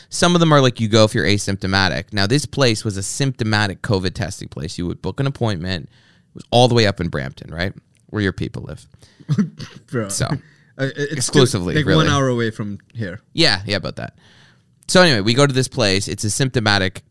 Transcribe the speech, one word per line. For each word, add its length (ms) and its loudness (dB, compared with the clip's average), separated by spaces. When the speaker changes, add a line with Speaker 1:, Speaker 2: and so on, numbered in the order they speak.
Speaker 1:
some 260 2
of 60 4
them 100 4
are 80 6
like 220 2
you 80 0
go 160 6
if 100 0
you're 100 0
asymptomatic. 840 0
Now 160 0
this 180 0
place 380 0
was 140 -4
a 60 -6
symptomatic 800 -2
covid 320 0
testing 360 -8
place. 280 -10
You 100 -4
would 140 -8
book 200 -6
an 60 0
appointment. 580 -4
It 500 -20
was 160 -18
all 160 6
the 80 2
way 100 4
up 140 0
in 80 -2
Brampton, 460 -8
right, 180 -4
where 140 -6
your 120 0
people 300 -8
live. 220 -14
Speaker 2:
<laughs> 500 -6
Bro. 220 -6
Speaker 1:
So, 180 -2
Speaker 2:
Uh, 100 -6
it-, 120 -6
it's 160 -6
Speaker 1:
exclusively, 640 2
Speaker 2:
two, 60 0
like, 60 -2
Speaker 1:
really. 180 4
Speaker 2:
one 80 2
hour 160 0
away 220 -2
from 280 -10
here. 260 -8
Speaker 1:
Yeah, 340 2
yeah, 100 -2
about 200 -8
that. 200 -12
So 160 4
anyway, 180 4
we 140 2
go 120 4
to 60 -2
this 140 0
place. 400 0
It's 160 -6
a 80 -2
symptomatic 800 0